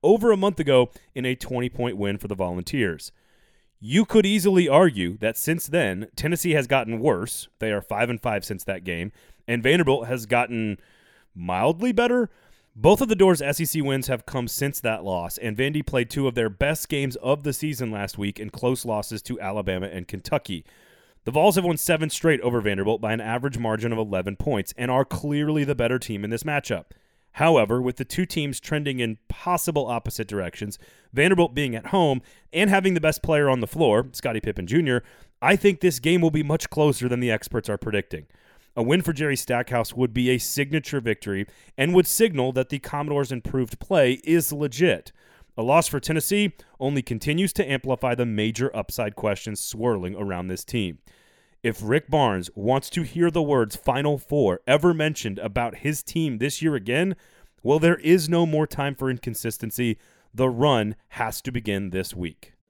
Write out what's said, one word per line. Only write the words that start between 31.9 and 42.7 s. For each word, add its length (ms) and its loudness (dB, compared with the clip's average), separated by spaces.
and 160 2
having 260 4
the 60 0
best 220 0
player 260 4
on 120 2
the 80 -2
floor, 420 4
Scottie 300 -4
Pippen 260 -6
Junior, 380 2
I 140 4
think 240 4
this 220 0
game 200 2
will 120 4
be 100 0
much 280 -2
closer 380 2
than 120 0
the 100 0
experts 380 -2
are 100 -2
predicting. 480 -4
A 60 0
win 200 2
for 100 -2
Jerry 240 -2
Stackhouse 580 -4
would 180 0
be 180 0
a 80 2
signature 640 -4
victory 460 -4
and 160 2
would 140 8
signal 440 2
that 160 0
the 120 -6